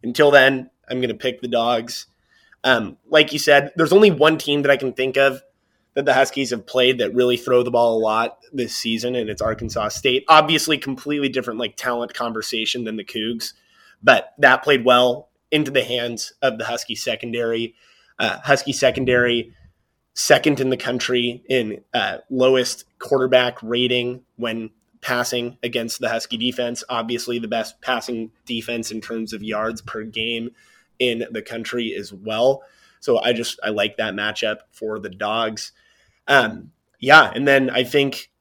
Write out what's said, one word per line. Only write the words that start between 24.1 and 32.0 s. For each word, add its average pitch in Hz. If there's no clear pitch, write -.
when 113
passing 123
against 117
the 120
Husky 117
defense. 120
Obviously, 120
the 113
best 113
passing 117
defense 117
in 113
terms 113
of 101
yards 110
per 110
game 113
in 117
the 110
country 117
as 101